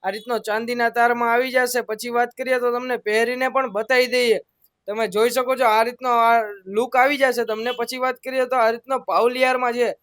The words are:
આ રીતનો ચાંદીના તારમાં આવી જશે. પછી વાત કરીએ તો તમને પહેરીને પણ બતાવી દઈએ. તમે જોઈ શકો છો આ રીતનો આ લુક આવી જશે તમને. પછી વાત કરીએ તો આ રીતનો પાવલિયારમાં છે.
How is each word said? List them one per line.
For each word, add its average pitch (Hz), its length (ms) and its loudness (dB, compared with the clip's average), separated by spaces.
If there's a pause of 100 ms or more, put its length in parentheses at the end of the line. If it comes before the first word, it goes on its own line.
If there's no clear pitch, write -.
આ 190 80 -4
રીતનો 214 280 -6
ચાંદીના 233 500 -2
તારમાં 240 400 2
આવી 247 220 2
જશે. 247 300 0
પછી 220 300 -8
વાત 240 240 0
કરીએ 254 240 -2
તો 240 120 0
તમને 247 260 -4
પહેરીને 233 520 0
પણ 262 220 -2
બતાવી 240 380 0
દઈએ. 240 300 2 (480)
તમે 220 200 -2
જોઈ 214 280 0
શકો 262 200 0
છો 240 120 2
આ 220 160 4
રીતનો 247 340 -4
આ 233 160 4 (360)
લુક 233 260 -2
આવી 269 220 4
જશે 247 280 2
તમને. 220 280 -4
પછી 240 300 -6
વાત 254 160 -4
કરીએ 262 260 -4
તો 247 100 -4
આ 233 160 4
રીતનો 247 280 -4
પાવલિયારમાં 247 760 0
છે. 240 140 0 (160)